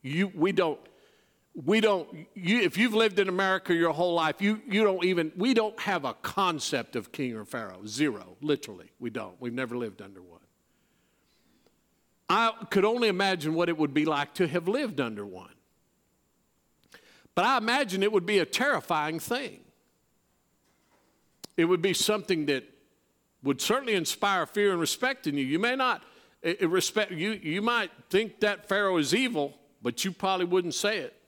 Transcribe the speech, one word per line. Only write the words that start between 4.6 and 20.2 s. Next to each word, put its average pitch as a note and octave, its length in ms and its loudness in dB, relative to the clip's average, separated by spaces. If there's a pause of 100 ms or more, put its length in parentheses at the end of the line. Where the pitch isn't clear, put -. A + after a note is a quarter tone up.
you G#3+ 160 2
don't F#3+ 220 4
even, E3+ 320 2
we A#3 180 2
don't A3 260 0
have F3 240 -2
a A#2+ 100 -4
concept D#3 840 -2
of A2 160 -8
king B2 240 -4
or G#2+ 80 -10
pharaoh. G2 420 -10
Zero, G#2+ 540 -2
literally. B2 580 -4
We A#2+ 120 -6
don't. G#2 300 -12
We've A#2+ 120 -6
never B2 240 -6
lived A2 260 -8
under G2 180 -20
one. F2 200 -20 (1900)
I A3 240 4 (180)
could F#3+ 140 4
only A3+ 240 2
imagine F#3 460 0
what E3+ 140 2
it D#3+ 100 -2
would C#3+ 160 0
be D3+ 100 2
like D3 300 -2
to F3 140 0
have E3 180 -2
lived G3+ 340 -2
under G#2+ 260 -4
one. F2+ 280 -18 (1800)
But F3 100 2
I B3+ 140 4
imagine A3+ 440 0
it G#3 100 2
would F3+ 140 2
be G3+ 120 4
a E3+ 80 2
terrifying E3 720 -2
thing. A#3+ 400 -6 (2000)